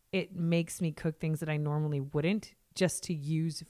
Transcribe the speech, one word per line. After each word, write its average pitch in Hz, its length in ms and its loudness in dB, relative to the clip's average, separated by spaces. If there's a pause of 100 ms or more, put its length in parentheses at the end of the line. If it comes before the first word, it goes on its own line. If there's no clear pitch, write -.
(120)
it 190 220 0
makes 170 460 2
me 165 120 0
cook 156 280 -4
things 156 200 0
that 156 80 -4
I 151 80 0
normally 151 440 0
wouldn't 151 540 0 (200)
just - 300 2
to 180 100 -2
use 156 560 -2